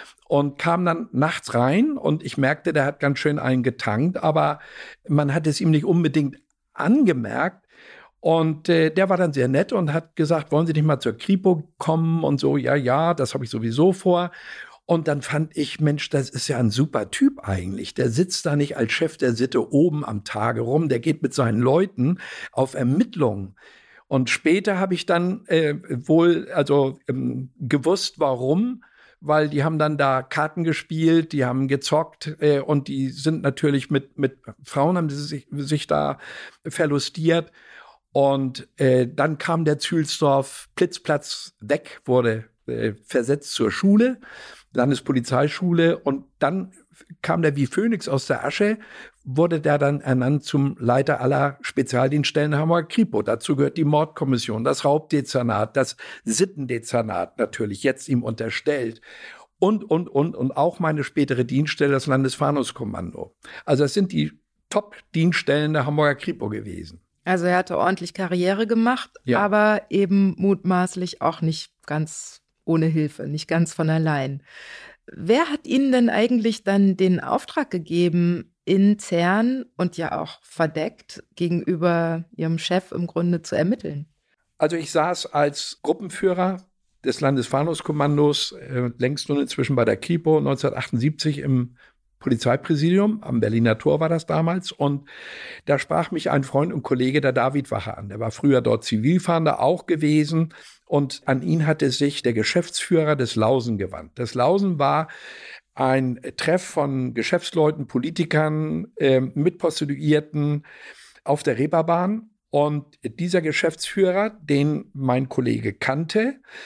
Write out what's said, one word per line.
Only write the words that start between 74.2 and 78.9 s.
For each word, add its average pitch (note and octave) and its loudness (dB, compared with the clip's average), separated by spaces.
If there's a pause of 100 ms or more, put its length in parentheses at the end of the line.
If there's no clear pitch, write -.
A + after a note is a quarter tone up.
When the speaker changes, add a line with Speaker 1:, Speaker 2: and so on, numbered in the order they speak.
Speaker 2:
Wer C4 0
hat D4 -6
Ihnen C4+ 2
denn A#3+ 4
eigentlich A3+ 0
dann G3 4
den F#3 2
Auftrag - -2
gegeben, F3 0 (100)
intern G3+ 2 (100)